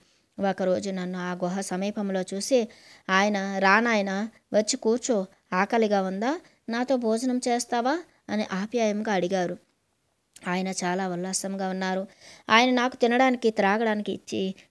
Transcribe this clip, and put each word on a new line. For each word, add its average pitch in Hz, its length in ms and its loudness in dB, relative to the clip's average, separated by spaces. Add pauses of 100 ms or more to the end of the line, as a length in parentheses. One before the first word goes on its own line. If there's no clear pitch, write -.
(500)
ఒకరోజు 190 420 0
నన్ను 185 280 -6
ఆ 180 140 -4
గుహ 180 280 -4
సమీపంలో 196 600 -4
చూసి 202 460 0 (420)
ఆయన, 196 480 2
"రా 190 220 6
నాయనా, 208 500 0 (240)
వచ్చి 214 240 2
కూర్చో, 226 480 0 (280)
ఆకలిగా 202 480 2
ఉందా? 208 400 -2 (280)
నాతో 247 260 0
భోజనం 240 420 0
చేస్తావా?" 247 600 0 (300)
అని 208 220 -2
ఆప్యాయంగా 214 600 -2
అడిగారు. 180 440 -2 (920)
ఆయన 185 200 -2
చాలా 190 420 -2
ఉల్లాసంగా 190 600 -6
ఉన్నారు. 190 380 -4 (420)
ఆయన 240 240 6
నాకు 247 220 0
తినడానికి, 247 540 2
త్రాగడానికి 214 640 0
ఇచ్చి, - 440 -6 (160)